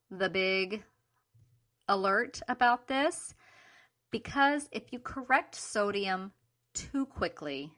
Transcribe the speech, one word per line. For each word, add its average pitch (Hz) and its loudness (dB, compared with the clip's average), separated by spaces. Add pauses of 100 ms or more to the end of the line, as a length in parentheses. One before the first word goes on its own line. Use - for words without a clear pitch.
(120)
the 190 0
big 190 0 (1040)
alert 196 0
about 247 2
this? 277 -2 (800)
Because 277 2
if - -10
you 247 -8
correct 262 0
sodium 202 -2 (420)
too - -4
quickly 156 -6